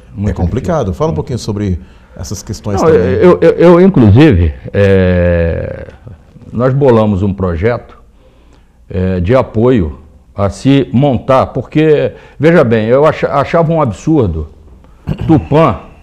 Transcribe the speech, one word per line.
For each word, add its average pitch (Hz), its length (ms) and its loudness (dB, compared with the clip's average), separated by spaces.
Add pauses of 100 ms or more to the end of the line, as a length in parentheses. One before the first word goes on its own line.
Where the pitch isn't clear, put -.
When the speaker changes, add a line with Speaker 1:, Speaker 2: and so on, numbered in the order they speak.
(140)
Speaker 1:
muito 101 160 -4
Speaker 2:
é - 40 -4
complicado. 113 520 -4
Speaker 1:
difícil. 92 120 -6
Speaker 2:
Fala 156 100 -2
um 160 40 -4
Speaker 1:
Muito. 156 40 -6
Speaker 2:
pouquinho 131 220 -6
sobre 101 420 -6 (340)
essas - 280 -14
questões 196 400 -8
Speaker 1:
Não, 165 60 2
Speaker 2:
também. 160 120 4
Speaker 1:
eu, 131 400 2
eu, 165 120 2
eu, 170 280 4
inclusive, 117 720 4 (200)
é, 87 1160 0 (640)
nós 127 220 0
bolamos 110 480 2
um 98 100 0
projeto, 95 680 -4 (920)
é, 92 300 -4
de 90 160 0
apoio 113 640 0 (360)
a 101 160 -2
se 139 420 0
montar, 127 540 0
porque, 143 640 0 (260)
veja 165 240 4
bem, 113 240 0
eu 139 200 2
acha-, - 260 -2
achava 160 400 -2
um 160 80 0
absurdo 107 680 -2 (800)
Tupã 151 540 0 (220)